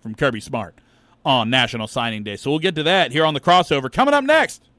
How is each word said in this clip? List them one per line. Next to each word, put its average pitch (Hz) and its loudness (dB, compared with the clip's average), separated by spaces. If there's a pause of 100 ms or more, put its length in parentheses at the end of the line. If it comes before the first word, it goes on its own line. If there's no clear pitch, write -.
from 110 -12
Kirby 120 -2
Smart 110 -8 (500)
on 123 2
National 120 0
Signing 113 -6
Day. 104 -10
So 131 -6
we'll 160 -2
get 175 -2
to 151 -4
that 165 2
here 156 2
on 156 0
The 139 -4
Crossover. 165 2
Coming 277 2
up 285 2
next 302 0